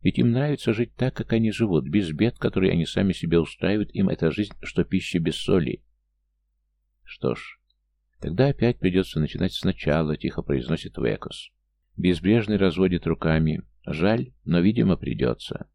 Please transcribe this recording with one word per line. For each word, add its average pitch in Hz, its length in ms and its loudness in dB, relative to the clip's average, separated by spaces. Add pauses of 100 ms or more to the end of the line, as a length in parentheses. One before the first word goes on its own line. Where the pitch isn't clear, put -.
Ведь - 160 2
им 120 140 4
нравится 135 400 0
жить 117 220 -2
так, 127 200 -2
как - 180 -4
они 113 200 2
живут, 87 360 0
без 90 240 0
бед, 101 260 0
которые 95 340 0
они 85 140 0
сами 98 260 0
себе 82 260 0
устраивают, 95 540 -2
им 95 160 0
эта 82 240 0
жизнь, 104 200 -4 (100)
что - 220 -2
пища 90 360 -2
без 80 160 -2
соли. - 480 0 (1200)
«Что - 320 -6
ж, - 240 -18 (600)
тогда 95 280 0
опять 120 300 0
придется 92 420 0
начинать 90 320 -2
сначала», 78 640 0
тихо - 260 -6
произносит 69 540 -4
Векос. - 540 -6 (460)
Безбрежный 98 600 2
разводит 90 500 2
руками. 80 560 2 (240)
«Жаль, 104 460 0 (120)
но, 87 140 2
видимо, 98 380 4
придется». - 800 -4